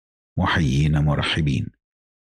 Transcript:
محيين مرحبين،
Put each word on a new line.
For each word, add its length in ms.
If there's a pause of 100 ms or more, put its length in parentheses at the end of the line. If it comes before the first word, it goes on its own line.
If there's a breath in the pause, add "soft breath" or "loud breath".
(380)
محيين 600
مرحبين، 680 (640)